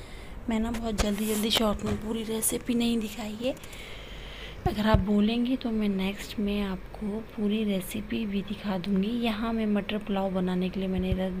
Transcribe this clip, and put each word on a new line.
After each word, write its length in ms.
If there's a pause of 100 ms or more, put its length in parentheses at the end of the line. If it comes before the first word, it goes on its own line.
(480)
मैं 120
ना 100
बहुत 320
जल्दी 240
जल्दी 240
शॉर्ट 340
में 180
पूरी 220
recipe 500
नहीं 240
दिखाई 440
है, 120 (1120)
अगर 200
आप 120
बोलेंगे 580
तो 140
मैं 180
next 500
में 240
आपको 580 (160)
पूरी 280
recipe 600
भी 160
दिखा 360
दूँगी। 420
यहाँ 320
मैं 140
मटर 320
पुलाव 360
बनाने 340
के 120
लिए 80
मैंने 300
रख 220